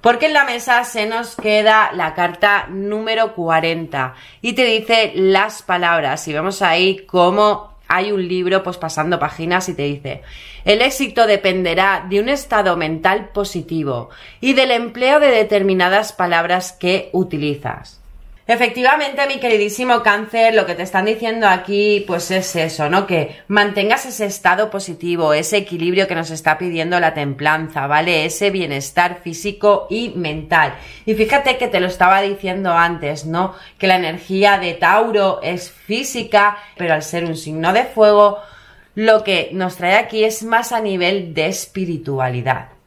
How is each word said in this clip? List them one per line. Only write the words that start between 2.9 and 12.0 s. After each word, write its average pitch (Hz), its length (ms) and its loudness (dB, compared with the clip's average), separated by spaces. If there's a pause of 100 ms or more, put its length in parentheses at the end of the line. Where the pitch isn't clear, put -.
cuarenta 160 800 -2 (280)
y 233 100 -2
te 247 120 2
dice 220 500 2
las 190 480 2
palabras. 170 680 0
Y 151 60 -6
vemos 185 260 -4
ahí 185 460 2
cómo 190 680 2 (140)
hay 190 240 0
un 190 160 -2
libro, 185 360 0
pues, 180 160 -8
pasando 165 400 -2
páginas 175 500 -2
y 170 60 -6
te 143 80 -6
dice, 143 400 -6 (420)
"El 208 160 4
éxito 254 460 2
dependerá 185 840 2